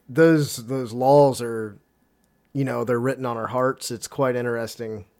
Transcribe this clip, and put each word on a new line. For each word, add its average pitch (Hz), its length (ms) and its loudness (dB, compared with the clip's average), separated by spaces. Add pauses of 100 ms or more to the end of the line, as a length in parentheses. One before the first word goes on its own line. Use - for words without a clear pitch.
those, 147 580 4
those 127 260 -6
laws 131 480 4
are, 113 380 -6 (760)
you 139 120 -2
know, 120 200 -2
they're 120 160 0
written 127 240 -2
on 120 120 -4
our 113 100 -6
hearts. 127 460 -2
It's 113 160 -10
quite 131 260 0
interesting 117 720 -6 (160)